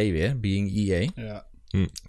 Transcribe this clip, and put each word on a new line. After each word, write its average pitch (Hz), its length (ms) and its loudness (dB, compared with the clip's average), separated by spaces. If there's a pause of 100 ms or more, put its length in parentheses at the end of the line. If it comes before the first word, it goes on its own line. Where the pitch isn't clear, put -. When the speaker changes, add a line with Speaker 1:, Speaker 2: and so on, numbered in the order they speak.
Speaker 1:
A 98 40 2
weer, 98 280 0
being 98 380 0
E 98 180 2 (100)
A. 175 60 -2 (100)
Speaker 2:
Ja. 104 240 -12 (220)
Speaker 3:
Hm. 95 180 2 (240)